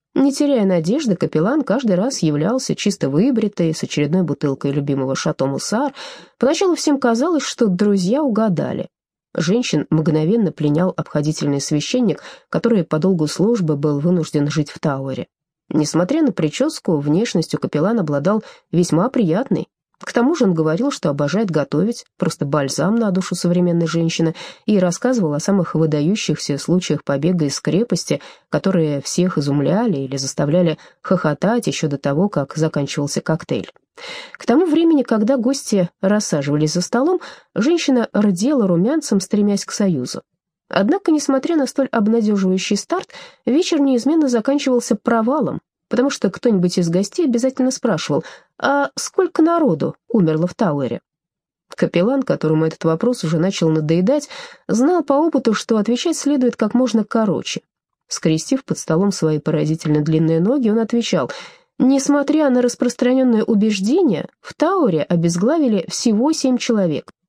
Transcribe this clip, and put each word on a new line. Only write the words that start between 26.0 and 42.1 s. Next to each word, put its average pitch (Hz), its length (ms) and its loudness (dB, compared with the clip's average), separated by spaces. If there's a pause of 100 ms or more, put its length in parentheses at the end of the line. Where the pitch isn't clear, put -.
случаях 165 460 -2
побега 151 400 0
из 139 160 -4
крепости, 165 600 -2 (280)
которые 156 540 0
всех 180 340 0
изумляли 147 640 0
или 135 180 -6
заставляли 151 640 0 (240)
хохотать 185 640 0
ещё 156 200 -2
до 139 120 -2
того, 147 300 0
как 143 280 -4
заканчивался 151 640 -2
коктейль. 156 500 -4 (640)
К - 140 -20
тому 285 180 4
времени, 330 380 4
когда 226 340 0
гости 214 540 -2 (100)
рассаживались 151 720 0
за 175 80 -2
столом, 294 400 0 (340)
женщина 269 600 0
рдела 208 520 2
румянцем, 202 540 0
стремясь 202 460 0
к - 60 -14
союзу. 165 500 -2 (480)
Однако, 320 400 0
несмотря 294 460 0
на 277 100 2
столь 269 240 -2
обнадеживающий 208 840 0